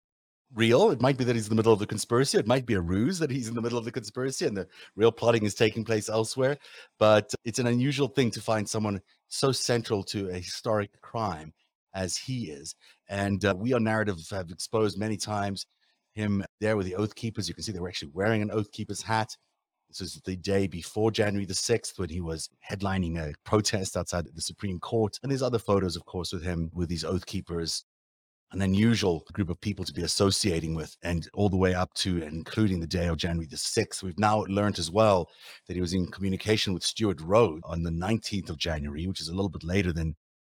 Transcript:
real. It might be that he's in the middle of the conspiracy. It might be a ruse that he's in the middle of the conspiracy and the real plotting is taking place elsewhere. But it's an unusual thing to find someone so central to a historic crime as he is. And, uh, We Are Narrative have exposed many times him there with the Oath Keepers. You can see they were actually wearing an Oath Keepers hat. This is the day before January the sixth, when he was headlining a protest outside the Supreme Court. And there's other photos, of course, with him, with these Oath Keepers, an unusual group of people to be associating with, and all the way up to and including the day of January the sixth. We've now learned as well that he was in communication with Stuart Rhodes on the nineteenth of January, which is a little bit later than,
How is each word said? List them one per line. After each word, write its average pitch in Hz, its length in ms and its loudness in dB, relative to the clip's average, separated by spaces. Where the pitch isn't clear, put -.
real. 120 380 6
It 120 100 0
might 131 160 4
be 127 60 0
that 120 120 2
he's 110 100 -2
in 104 60 -4
the 113 40 2
middle 110 160 6
of 104 80 8
the 104 80 0
conspiracy. 120 500 2
It 127 100 2
might 127 180 2
be 113 80 0
a 95 80 2
ruse 107 380 0
that 156 100 0
he's 123 180 -4
in 117 60 -8
the 117 80 -4
middle 120 160 -2
of 113 80 -4
the 120 60 -8
conspiracy 127 560 -6
and 107 100 -2
the 90 100 -6
real 110 160 6
plotting 117 340 4
is 101 80 0
taking 110 320 2
place 110 240 0
elsewhere. 127 480 0
But 107 340 8
it's 117 140 -4
an 123 80 2
unusual 127 400 2
thing 123 240 2
to 110 100 -10
find 110 260 0
someone 104 340 0
so - 240 0
central 117 540 0
to 98 240 -6
a 90 100 -6
historic 104 600 -4
crime 87 520 -6
as 95 240 -4
he 120 320 -6
is. 73 260 -14
And, 98 380 -2
uh, 98 120 4
We 117 160 -2
Are 123 60 2
Narrative 110 380 0
have 92 180 -6
exposed 101 480 0
many 107 200 -4
times 101 480 -4
him 104 300 0
there 107 160 2
with 98 100 0
the 92 100 -4
Oath 107 200 -2
Keepers. 107 320 -6
You 87 60 -6
can 82 100 -12
see 113 80 -6
they 90 80 -6
were 90 100 -6
actually 78 240 -10
wearing 107 280 2
an 107 100 -4
Oath 104 200 -2
Keepers 104 320 -8
hat. 110 340 -2
This 87 160 -8
is 78 80 -20
the 92 140 -6
day 98 300 0
before 107 440 -2
January 101 340 0
the 92 80 -6
sixth, - 460 -2
when 90 100 -4
he 87 120 -6
was 82 280 -6
headlining 95 480 -2
a 76 160 -6
protest 107 540 0
outside 87 360 -2
the 82 80 -12
Supreme 90 380 -6
Court. 110 420 0
And 151 80 -6
there's 135 120 0
other 123 180 2
photos, 95 380 2
of 85 80 -12
course, - 260 -6
with 87 120 -6
him, 85 300 -2
with 87 140 -2
these 80 160 -4
Oath 90 220 -2
Keepers, 85 580 -6
an 95 80 -2
unusual 98 720 4
group 95 160 -2
of 85 100 -4
people 98 260 -6
to - 80 -10
be 87 100 -4
associating 82 720 2
with, 78 280 -8
and 85 300 -2
all 101 160 4
the 92 80 0
way 92 160 4
up 90 220 -2
to 87 280 -2
and 76 100 -10
including 90 460 0
the 82 80 -6
day 87 200 0
of 82 100 0
January 85 300 -2
the 67 100 -14
sixth. - 440 -2
We've 92 180 -8
now 107 280 4
learned 101 320 0
as 80 100 -4
well 95 400 4
that 90 80 -6
he 90 60 -2
was 87 120 -2
in 92 140 0
communication 98 640 -2
with 85 100 -4
Stuart 98 380 -2
Rhodes 87 440 2
on 85 180 -4
the 85 80 -2
nineteenth 95 580 -2
of 85 80 -8
January, 76 500 -4
which 92 140 -6
is 76 60 -8
a 82 80 -8
little 95 140 0
bit 82 140 -12
later 90 300 2
than, 80 220 -2